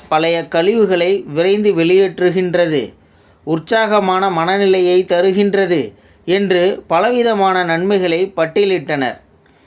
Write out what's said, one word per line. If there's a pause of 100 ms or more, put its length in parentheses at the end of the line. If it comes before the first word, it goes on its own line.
பழைய
கழிவுகளை
விரைந்து
வெளியேற்றுகின்றது, (500)
உற்சாகமான
மனநிலையை
தருகின்றது" (320)
என்று
பலவிதமான
நன்மைகளை
பட்டியலிட்டனர். (500)